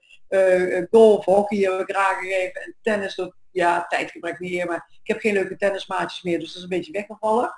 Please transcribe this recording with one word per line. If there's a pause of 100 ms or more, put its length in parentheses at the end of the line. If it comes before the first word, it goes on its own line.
(280)
Eh,
eh,
golf,
hockey
hebben
we
graag
gegeven.
En
tennis,
dat, (180)
ja,
tijdgebrek
niet
meer.
Maar
ik
heb
geen
leuke
tennismaatjes
meer,
dus
dat
is
een
beetje
weggevallen.